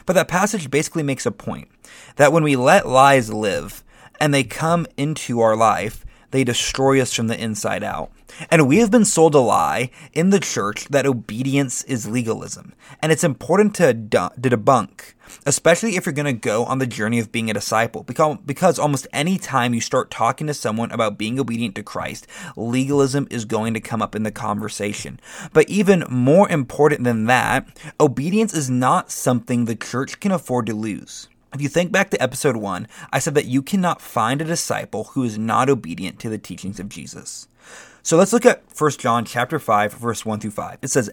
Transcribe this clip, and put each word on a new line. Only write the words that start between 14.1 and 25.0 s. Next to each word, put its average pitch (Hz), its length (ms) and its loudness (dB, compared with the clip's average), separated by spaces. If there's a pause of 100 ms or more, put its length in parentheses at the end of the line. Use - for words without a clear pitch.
to 131 80 0
debunk, 117 640 0 (320)
especially 175 520 2
if 180 80 -4
you're 165 80 -2
gonna 147 180 -2
go 117 320 -2
on 131 160 -2
the 131 80 -2
journey 113 320 -2
of 110 140 -6
being 113 160 -2
a 107 40 -2
disciple, 110 500 -2
because, 156 420 0
because 147 340 0
almost 143 320 -2
any 175 260 -2
time 123 360 -2
you 117 80 -2
start - 280 -2
talking 123 380 -2
to 147 60 -4
someone 113 380 -4
about 110 260 -2
being 110 200 -4
obedient 117 380 -4
to 110 80 -10
Christ, - 440 -10 (280)
legalism 135 760 0
is 117 140 -6
going 110 300 -2
to 110 80 -4
come 110 200 -4
up 101 140 -4
in 107 80 -2
the 107 80 -2
conversation. 104 880 -6 (320)